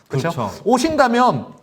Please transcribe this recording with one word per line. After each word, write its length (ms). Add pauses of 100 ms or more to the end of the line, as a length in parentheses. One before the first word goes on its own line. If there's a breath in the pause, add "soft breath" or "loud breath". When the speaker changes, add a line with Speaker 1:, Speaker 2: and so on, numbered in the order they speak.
Speaker 1:
그쵸? 200
Speaker 2:
그렇죠. 220 (140)
Speaker 1:
오신다면 960